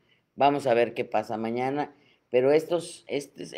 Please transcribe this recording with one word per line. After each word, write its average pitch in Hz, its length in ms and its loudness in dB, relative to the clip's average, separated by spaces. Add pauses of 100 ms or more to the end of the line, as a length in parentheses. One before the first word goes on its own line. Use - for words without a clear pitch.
(360)
Vamos 135 300 2
a 120 80 4
ver 120 200 2
qué 120 100 -4
pasa 110 340 -4
mañana, 127 560 -4 (360)
pero 127 220 4
estos, 160 560 0
este, - 360 -8 (140)